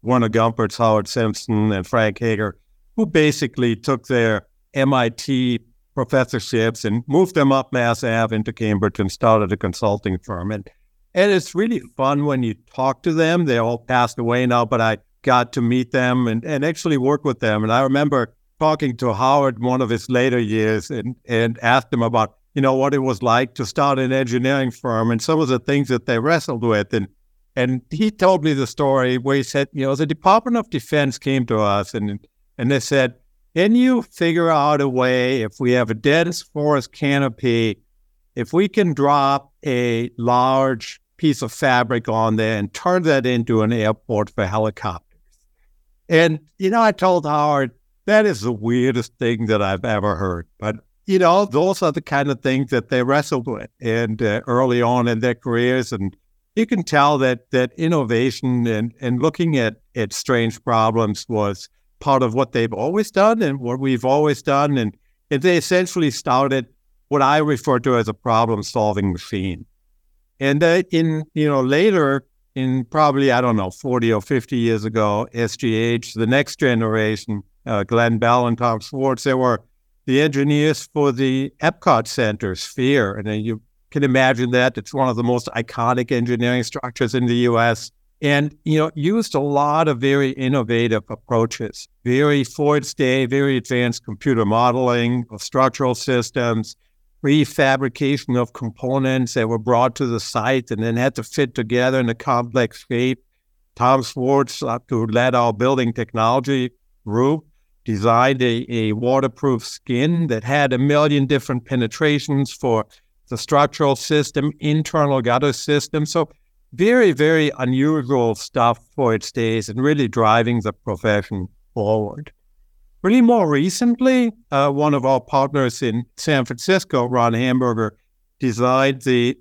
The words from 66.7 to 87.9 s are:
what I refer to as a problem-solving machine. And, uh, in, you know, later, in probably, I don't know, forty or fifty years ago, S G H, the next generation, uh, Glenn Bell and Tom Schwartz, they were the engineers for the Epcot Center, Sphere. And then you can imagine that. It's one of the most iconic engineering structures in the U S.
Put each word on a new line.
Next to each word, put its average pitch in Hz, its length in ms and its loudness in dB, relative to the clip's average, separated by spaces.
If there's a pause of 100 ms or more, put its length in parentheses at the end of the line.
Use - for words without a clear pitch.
what 143 120 2
I 139 160 4
refer 147 420 0
to 127 180 0
as 110 100 0
a 110 60 -4
problem-solving 107 1000 0
machine. 90 540 -6 (720)
And, 139 240 0
uh, 170 180 4 (100)
in, 160 320 0 (120)
you 151 120 0
know, 139 140 0
later, 143 640 2 (300)
in 131 300 -2
probably, 139 460 2
I 120 80 4
don't 123 160 2
know, 98 140 -2
forty 120 420 -2
or 104 100 0
fifty 127 360 -4
years 113 260 0
ago, 110 500 -2
S 117 220 -4
G 117 200 -2
H, 117 400 -2
the 110 120 -2
next 139 320 0
generation, 110 840 0 (220)
uh, 107 180 -2
Glenn 117 340 2
Bell 120 300 2
and 117 100 -2
Tom 117 220 -2
Schwartz, 131 440 -4
they 135 120 0
were 127 280 0 (440)
the 131 120 2
engineers 147 760 0
for 143 180 2
the 131 500 -2
Epcot 143 460 0
Center, 107 480 -2
Sphere. 127 580 -2
And 104 140 -8
then 107 140 -4
you 110 200 -6 (300)
can 143 120 0
imagine 131 480 2
that. 123 260 2
It's - 160 -14
one 135 140 0
of 120 80 -2
the 120 80 -2
most 120 320 -2
iconic 120 560 -2
engineering 120 520 0
structures 127 500 -6
in 123 140 0
the 120 80 0
U 120 240 2
S. 117 320 0 (320)